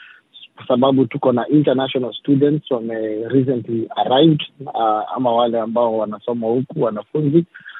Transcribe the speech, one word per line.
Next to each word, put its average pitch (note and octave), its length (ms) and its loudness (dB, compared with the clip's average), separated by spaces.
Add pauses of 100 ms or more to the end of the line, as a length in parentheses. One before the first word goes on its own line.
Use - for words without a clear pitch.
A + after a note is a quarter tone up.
(560)
Kwa - 100 -20
sababu C3 400 2
tuko C#3 260 0
na A#2+ 160 -2
international C3 640 2
students C#3+ 580 0
wame A2+ 580 -4
recently B2 680 0
arrived, D3 460 4 (240)
uh, G#2+ 500 -2
ama B2+ 160 0
wale A#2 280 2
ambao A2+ 380 0
wanasoma A2 480 -6
huku, B2+ 360 -2
wanafunzi. C#3+ 600 0 (360)